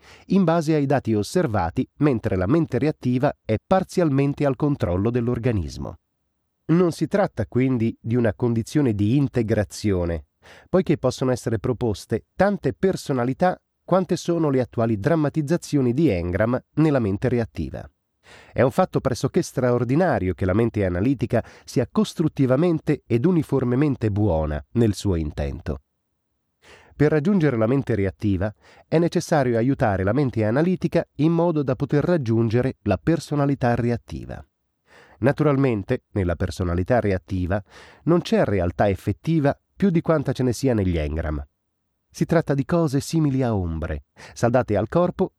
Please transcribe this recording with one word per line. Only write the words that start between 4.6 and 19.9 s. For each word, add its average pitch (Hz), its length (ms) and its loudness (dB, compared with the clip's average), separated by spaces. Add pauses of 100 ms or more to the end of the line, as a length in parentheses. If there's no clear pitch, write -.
dell'organismo. 117 880 -4 (720)
Non 170 260 4
si 156 140 -4
tratta 190 400 -2
quindi 123 520 0
di 110 160 -4
una 117 180 2
condizione 117 600 0
di 104 240 0
integrazione, 101 1080 -2 (420)
poiché 175 280 2
possono 127 340 0
essere 117 280 -2
proposte 117 720 -4
tante 185 380 0
personalità 151 920 -2 (220)
quante 185 320 0
sono 165 340 0
le 131 120 2
attuali 113 360 -2
drammatizzazioni 147 960 0
di 156 140 2
engram 95 500 0 (180)
nella 147 240 4
mente 101 280 0
reattiva. 113 580 -4 (680)
È - 80 2
un 131 100 4
fatto 180 280 0
pressoché 127 420 -2
straordinario 123 920 0